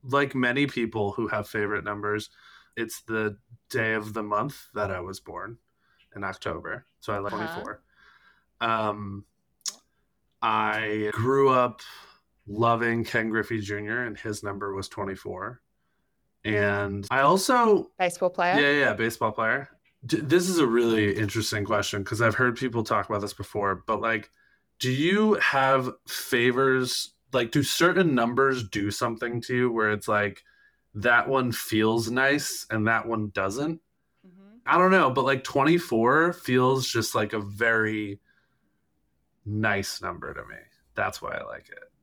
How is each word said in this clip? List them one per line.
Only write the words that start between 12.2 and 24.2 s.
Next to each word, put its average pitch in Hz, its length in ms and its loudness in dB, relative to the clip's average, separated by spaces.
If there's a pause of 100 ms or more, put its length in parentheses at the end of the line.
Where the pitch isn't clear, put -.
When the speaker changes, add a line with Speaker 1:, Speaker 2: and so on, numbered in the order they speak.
Speaker 1:
loving 117 560 2
Ken 110 260 -2
Griffey 110 320 -2
Junior, 104 440 -6
and 107 120 -10
his 104 280 -8
number 101 280 -6
was 95 160 -6
twenty-four. 98 720 -8 (840)
And 101 680 0
I 135 120 4
also 208 760 4
Speaker 2:
Baseball 180 320 0
player? 180 240 0
Speaker 1:
Yeah, 143 300 4
yeah, 123 80 2
baseball 113 400 -2
player. 117 360 -2 (380)
D-, 156 140 0
this 175 280 2
is 180 100 0
a 147 80 6
really 113 500 4
interesting 104 480 -2
question 104 400 -2
'cause 110 180 -2
I've 113 140 2
heard 123 200 2
people 117 280 -2
talk 104 240 0
about 104 120 -2
this 101 120 -6
before, 98 520 -4
but, 110 160 -2
like, 113 300 -4 (480)